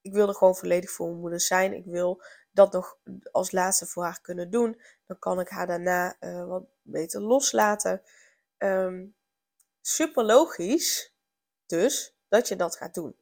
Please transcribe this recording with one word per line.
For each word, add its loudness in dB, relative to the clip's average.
"Ik -16
wil 4
er -2
gewoon 6
volledig -2
voor -6
mijn -8
moeder -8
zijn. 2
Ik -12
wil -4
dat 8
nog -6
als -2
laatste 0
voor -8
haar -6
kunnen -10
doen. -2
Dan -16
kan -2
ik -6
haar -6
daarna, -2
eh, -12
wat -8
beter -8
loslaten." 0
Ehm, -2
super -2
logisch 2
dus -2
dat 2
je -4
dat -4
gaat -14
doen. -10